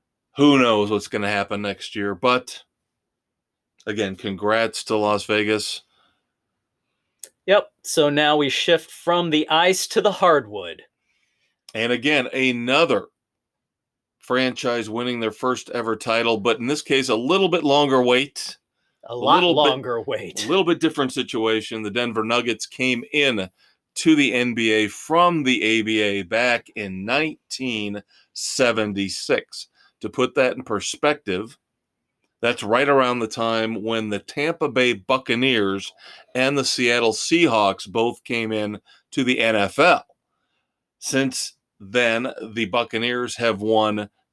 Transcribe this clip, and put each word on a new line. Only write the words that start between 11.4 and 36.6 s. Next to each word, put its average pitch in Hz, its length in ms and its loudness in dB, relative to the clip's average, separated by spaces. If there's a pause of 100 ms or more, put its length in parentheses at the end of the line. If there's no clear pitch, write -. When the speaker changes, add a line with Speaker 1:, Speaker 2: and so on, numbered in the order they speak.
Speaker 1:
And 117 180 -2
again, 127 360 0
another 127 800 0 (1120)
franchise 123 680 -2
winning 120 280 -4
their 110 120 -2
first 127 400 -4
ever 113 240 -2
title, 117 420 0
but 110 220 0
in 117 80 -4
this 151 160 -2
case, 135 260 0
a 113 60 4
little 170 340 2
bit 165 140 0
longer 139 360 4
wait. 127 600 0 (460)
Speaker 2:
A 117 80 -12
Speaker 1:
A - 20 -8
Speaker 2:
lot 127 180 2
Speaker 1:
little 175 220 4
bit, 143 160 4
Speaker 2:
longer 123 320 -4
wait. 107 420 -6
Speaker 1:
a - 20 -6
little 180 160 2
bit 165 160 0
different 147 320 0
situation. 110 720 -2
The 104 80 -6
Denver 113 340 -2
Nuggets 117 440 -2
came 127 440 -2
in 127 380 0 (460)
to 160 200 4
the 135 200 2
N 123 180 0
B 110 180 0
A 107 160 2
from 170 540 0
the 127 220 2
A 113 180 2
B 110 200 0
A 101 200 0
back 117 540 0
in 98 300 -8
nineteen 117 1000 -6 (300)
seventy-six. 107 1400 -2 (320)
To 110 80 -8
put 127 260 -2
that 127 200 2
in 127 60 -12
perspective, 113 960 -4 (840)
that's 117 220 -2
right 120 260 2
around 127 320 2
the 113 80 -2
time 113 540 -2
when 110 280 -4
the 101 100 -4
Tampa 151 500 -4
Bay 123 240 2
Buccaneers 117 1000 -2 (440)
and 131 200 0
the 135 100 0